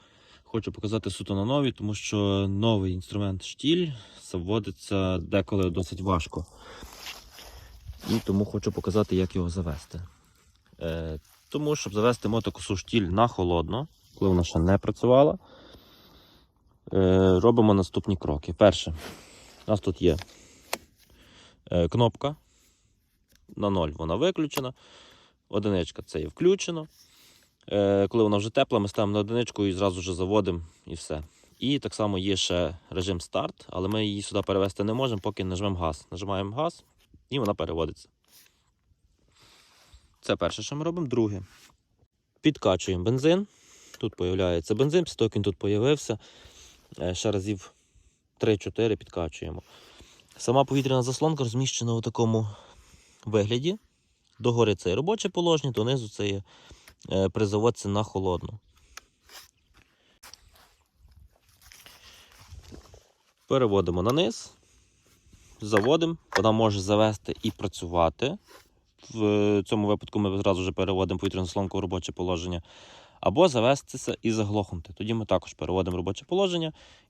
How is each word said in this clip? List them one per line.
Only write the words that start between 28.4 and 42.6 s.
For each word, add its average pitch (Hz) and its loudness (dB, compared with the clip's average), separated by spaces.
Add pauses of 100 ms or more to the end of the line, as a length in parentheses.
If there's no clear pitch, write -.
тепла, 131 2
ми 101 0
ставимо 101 0
на 104 0
одиничку 104 0
і 98 2
зразу 92 0
вже 90 -4
заводимо, 92 0 (260)
і - -12
все. 78 -8 (360)
І 139 -2
так - -8
само 104 -2
є 95 0
ще 87 -2 (140)
режим 90 -4
старт, - -6
але 92 -4
ми 107 -2
її 101 -4
сюди 98 -4
перевести 98 0
не 107 -2
можемо, 120 -2
поки 101 -4
нажмемо 92 -2
газ. 80 -4
Нажимаємо 98 -6
газ, 156 -4 (460)
і 135 -4
вона 104 0
переводиться. 82 -4 (2000)
Це 101 0
перше, 85 -2
що 143 -8
ми 151 -4
робимо. 170 -2
Друге. 110 0 (1000)
Підкачуємо 92 2